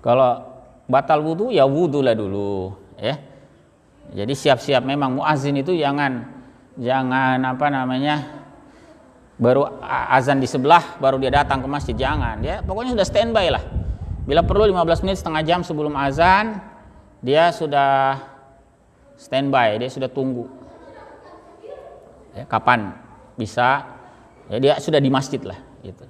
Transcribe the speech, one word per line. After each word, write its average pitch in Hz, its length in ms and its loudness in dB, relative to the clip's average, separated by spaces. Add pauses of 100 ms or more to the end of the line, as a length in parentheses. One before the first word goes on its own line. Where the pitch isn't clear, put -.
Kalau 123 400 4 (400)
batal 151 400 2
wudhu, 175 240 -2
ya 156 160 6
wudhulah 139 480 2
dulu, 98 640 -4 (240)
ya. 131 160 -4 (960)
Jadi 113 240 -4
siap-siap 131 480 2
memang 135 320 -2
muazin 143 400 0
itu 139 160 -2
jangan, 139 480 -2 (560)
jangan 131 640 0
apa 131 320 -2
namanya, 135 720 -4 (880)
baru 127 320 2 (160)
a-, 127 320 -2
azan 135 240 4
di 131 80 2
sebelah 147 560 2
baru 135 160 2
dia 131 160 0
datang 139 320 2
ke - 60 -6
masjid, 143 260 -4
jangan. 127 400 -2
Dia 123 240 -4
pokoknya 233 320 -4
sudah 208 140 2
standby 208 420 2
lah. 123 140 0 (600)
Bila 151 220 2
perlu 208 240 4
lima 180 160 2
belas 165 160 2
menit, 190 180 -2
setengah 160 240 -4
jam 170 220 2
sebelum 151 320 -4
azan 185 640 2 (580)
dia 151 300 4
sudah 139 720 0 (960)
standby, 131 640 0
dia 127 80 -6
sudah 131 180 -6
tunggu. 123 400 -4 (1900)
Ya, 131 80 -14
kapan 110 480 0 (400)
bisa, 123 500 0 (640)
ya, 107 140 -6
dia 139 160 4
sudah 156 240 2
di 135 80 2
masjid 139 320 0
lah, 98 160 -12 (240)
gitu. - 280 -18